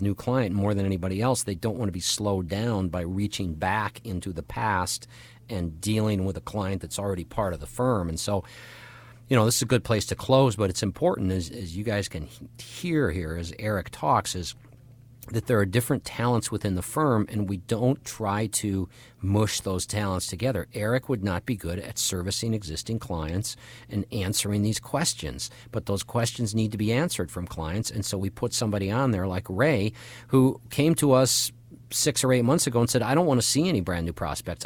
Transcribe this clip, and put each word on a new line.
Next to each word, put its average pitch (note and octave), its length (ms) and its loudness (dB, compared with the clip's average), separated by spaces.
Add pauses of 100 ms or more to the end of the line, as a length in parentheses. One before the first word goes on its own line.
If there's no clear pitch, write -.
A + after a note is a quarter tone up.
new G2+ 140 2
client B2 400 0
more G2+ 180 2
than G2+ 140 2
anybody F#2+ 340 0
else, B2 220 2
they G2 140 -4
don't G#2+ 200 -2
wanna A2 140 -2
be F2 100 -6
slowed F#2+ 480 0
down G2+ 400 0
by F2 120 -2
reaching F#2 540 -2
back G2 500 -2
into F#2+ 280 -6
the D#2+ 120 -8
past G2 640 -2 (400)
and E2+ 320 -4
dealing G#2+ 440 2
with F#2+ 120 -2
a F2 40 -8
client G2 400 -4
that's - 180 -10
already G2 260 -2
part G2 280 -2
of D#2+ 60 -6
the C#2+ 80 -10
firm. A2+ 420 0
And E2 120 -4
so, G2+ 240 0 (840)
you C3+ 80 4
know, A2 80 8
this A2+ 120 4
is - 60 2
a B2 40 -2
good A#2+ 160 4
place A2 240 0
to - 80 -2
close, C3 400 4
but G2 160 2
it's - 120 -2
important, G#2 500 0
as, F2+ 180 -2
as F2 260 -10
you G#2 60 -4
guys G#2 260 -2
can D#2 140 -8
he-, - 260 -14 (140)
hear D#3 480 0
here E2 260 -4
as E2+ 220 -6
Eric G#2 320 -2
talks, C3 460 0
is F2 180 -6 (800)
that A2+ 140 -2
there A#2 120 4
are G2+ 80 4
different A2 380 0
talents A#2 460 0
within G2+ 240 0
the F2+ 80 0
firm, B2+ 480 2
and G#2 180 -2
we F#2+ 100 -2
don't A#2 460 0
try G#2+ 440 -2
to F#2+ 400 0 (340)
mush G2+ 380 2
those F#2 260 -2
talents G2 400 0
together. G#2 480 -2
Eric A#2 340 0
would A#2 140 0
not F#2 240 0
be B2 100 -2
good F2+ 220 -4
at D2 200 -10
servicing G2 560 -2
existing G#2 440 -4
clients E2+ 580 -4 (320)
and G2+ 240 -2
answering G2+ 500 0
these G#2+ 180 0
questions, - 680 -4 (220)
but - 140 -6
those G2+ 160 -2
questions A#2 520 -2
need A2 180 0
to G#2+ 60 -6
be G#2+ 140 2
answered B2+ 380 0
from F2 160 -8
clients, E2 440 -4
and G#2+ 140 -4
so G2+ 140 -4
we F#2+ 120 -2
put - 220 -4
somebody G2+ 380 0
on B2+ 220 2
there F#2 140 0
like F2+ 220 -2
Ray, G#2+ 440 2 (360)
who C3 320 4 (100)
came D#3 260 4
to C#3+ 160 4
us B2+ 400 4 (400)
six - 300 0
or C3 100 4
eight B2 120 4
months C#3+ 240 4
ago A#2+ 120 2
and A#2+ 80 4
said, A#2+ 140 2
"I A#2 120 2
don't E3+ 120 4
want C3 140 4
to A2 60 2
see D#3+ 220 2
any C3 120 2
brand F2 260 0
new E2+ 60 -2
prospects. E2 540 -6